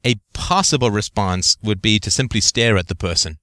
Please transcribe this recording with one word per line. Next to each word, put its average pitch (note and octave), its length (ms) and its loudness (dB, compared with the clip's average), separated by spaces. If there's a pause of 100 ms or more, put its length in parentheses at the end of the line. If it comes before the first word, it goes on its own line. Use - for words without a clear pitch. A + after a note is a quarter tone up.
a B2 120 2 (160)
possible D3 600 0
response G2 680 0
would G#2 200 -2
be G#2+ 160 4
to G2 120 -4
simply A2+ 300 0
stare A#2 360 2
at F2+ 100 0
the - 80 -6
person. E2+ 480 -4